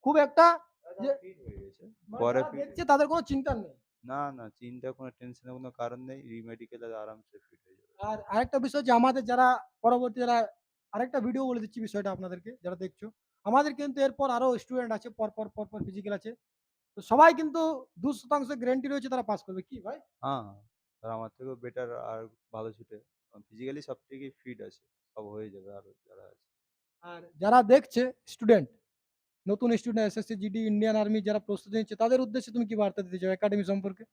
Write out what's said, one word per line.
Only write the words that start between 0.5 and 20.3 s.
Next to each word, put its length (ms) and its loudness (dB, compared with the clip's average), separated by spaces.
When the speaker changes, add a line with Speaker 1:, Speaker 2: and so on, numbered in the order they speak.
Speaker 2:
তারা 120 -18
Speaker 1:
যে 160 0
Speaker 2:
ফিট 160 -20
হয়ে 280 -16
গেছে। 200 -20
Speaker 1:
মানে 340 -18
Speaker 2:
পরে 200 2
Speaker 1:
যারা 120 -2
Speaker 2:
ফিট 140 -6
Speaker 1:
দেখছে 200 -10
তাদের 220 4
কোনো 140 0
চিন্তা 340 -2
নেই। 180 -10
Speaker 2:
না, 260 -6
না, 180 -14
চিন্তা 420 -14
কোনো 200 -14
টেনশনের 420 -18
কোনো 180 -14
কারণ 340 -10
নেই, 160 -16
রিমেডিকেলে 760 -16
আরামসে 420 -16
ফিট 160 -20
হয়ে 100 -20
যাবে। 120 -20
Speaker 1:
আর 220 -6
আরেকটা 380 -2
বিষয় 220 -2
যে 100 2
আমাদের 340 4
যারা 340 4
পরবর্তী 380 2
যারা, 280 2
আরেকটা 280 -2
ভিডিও 280 -2
বলে 120 -2
দিচ্ছি 220 -10
বিষয়টা 300 -4
আপনাদেরকে 500 -10
যারা 140 -6
দেখছো, 360 -12
আমাদের 300 4
কিন্তু 280 -2
এরপর 280 2
আরো 280 2
স্টুডেন্ট 340 -4
আছে, 180 -6
পর 220 -4
পর, 180 -8
পর 160 -8
পর 180 -10
ফিজিক্যাল 300 -6
আছে। 220 -8
তো 60 -14
সবাই 320 10
কিন্তু 540 -2
দু 140 0
শতাংশ 340 -2
গ্যারান্টি 400 -2
রয়েছে 220 -4
তারা 140 -2
পাস 200 -4
করবে, 180 -10
কি 180 -16
ভাই? 200 -10
Speaker 2:
হ্যাঁ, 220 -4